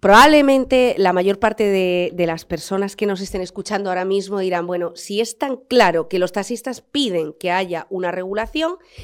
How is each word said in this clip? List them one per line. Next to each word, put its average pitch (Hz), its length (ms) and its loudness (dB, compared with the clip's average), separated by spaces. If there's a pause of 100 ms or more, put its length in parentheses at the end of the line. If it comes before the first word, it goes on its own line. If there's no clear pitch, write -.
probablemente 262 960 6
la 185 160 2
mayor 190 260 0
parte 214 240 0
de, 185 500 0
de 175 140 0
las 165 180 -6
personas 196 520 -6
que 214 80 -2
nos 190 160 -4
estén 190 200 -8
escuchando 196 480 -8
ahora 180 140 -4
mismo 196 360 -2
dirán, 180 280 -2
"Bueno, 175 280 -4
si 208 260 -6
es 226 160 -6
tan 269 180 -4
claro 185 540 2
que 190 100 -2
los 180 140 -2
taxistas 226 480 -8
piden 180 520 -4
que 180 180 -6
haya 175 380 -4
una 180 220 -6
regulación, 220 680 -6 (260)